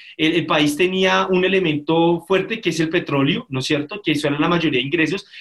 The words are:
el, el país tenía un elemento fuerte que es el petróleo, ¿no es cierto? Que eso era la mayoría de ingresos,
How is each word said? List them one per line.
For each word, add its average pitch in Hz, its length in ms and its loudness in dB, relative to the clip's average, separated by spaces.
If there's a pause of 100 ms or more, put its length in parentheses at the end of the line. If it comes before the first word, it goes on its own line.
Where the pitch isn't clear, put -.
(160)
el, 160 160 0
el 165 140 0
país 151 300 2
tenía 190 520 2
un 185 160 2
elemento 165 760 2
fuerte 180 400 -2
que 175 100 -2
es 160 80 -4
el 160 100 0
petróleo, 170 600 0
¿no 131 100 -6
es 131 80 -4
cierto? 147 340 -4
Que 156 120 -2
eso 143 160 0
era 143 100 0
la 160 100 2
mayoría 160 300 0
de 127 80 -2
ingresos, 160 400 -2 (140)